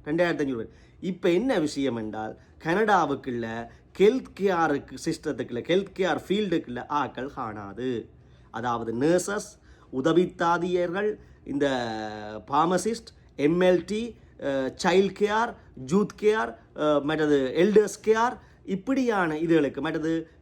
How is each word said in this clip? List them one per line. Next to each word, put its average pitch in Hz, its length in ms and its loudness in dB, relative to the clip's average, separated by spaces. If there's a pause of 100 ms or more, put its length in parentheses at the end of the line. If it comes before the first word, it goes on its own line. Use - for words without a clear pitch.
ரெண்டாயிரத்தி 165 340 0
ஐந்நூறு 131 260 -4
பேர். - 60 -14 (300)
இப்ப 175 300 -2
என்ன 220 280 2
விஷயம் 139 380 -2
என்றால், 107 400 -8 (280)
கனடாவுக்குள்ள 143 1040 0 (300)
ஹெல்த் 220 420 4
கேருக்கு 165 640 0
சிஸ்டத்துக்குள்ள, 120 580 -6
ஹெல்த் 185 360 0
கேர் 170 300 0
ஃபீல்டுக்குள்ள 165 600 -2
ஆட்கள் 139 440 -4
காணாது. 110 760 -6 (420)
அதாவது 113 440 -4
நர்சஸ், 180 640 0 (340)
உதவித்தாதியர்கள், 175 1300 0 (260)
இந்த 139 240 0 (800)
பார்மசிஸ்ட், 180 720 0 (180)
எம் 156 240 2
எல் 180 240 6
டி, 220 320 -6 (220)
அஹ், 135 360 -4 (100)
சைல்ட் 190 340 4
கேர், 214 360 0 (320)
யூத் 196 360 0
கேர், 220 320 2 (220)
அஹ், 147 260 2
மற்றது 147 540 2
எல்டர்ஸ் 202 500 4
கேர், 226 300 2 (280)
இப்படியான 202 680 0
இதுகளுக்கு, 156 460 2
மற்றது 160 480 -2 (140)